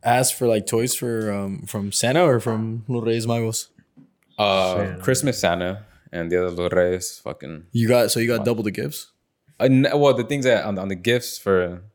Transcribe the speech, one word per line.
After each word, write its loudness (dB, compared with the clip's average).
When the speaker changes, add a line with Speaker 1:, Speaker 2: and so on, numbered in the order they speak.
Speaker 1:
ask 2
for, 0
like, 2
toys 0
for, -4
um, -6
from -6
Santa 2
or 4
from -4
Los -4
Reyes 0
Magos? -2
Speaker 2:
Uh, 2
Speaker 3:
Santa. -4
Speaker 2:
Christmas 0
Santa -2
and -6
Dia 2
de -2
los -4
Reyes, 0
fucking -14
Speaker 1:
You 0
got, 4
so 0
you 0
got 0
Speaker 2:
What? -2
Speaker 1:
double 0
the -2
gifts? -10
Speaker 2:
Uh, 0
n-, 6
well, 6
the -2
things -4
that 4
on, -4
on -6
the -4
gifts -2
for 0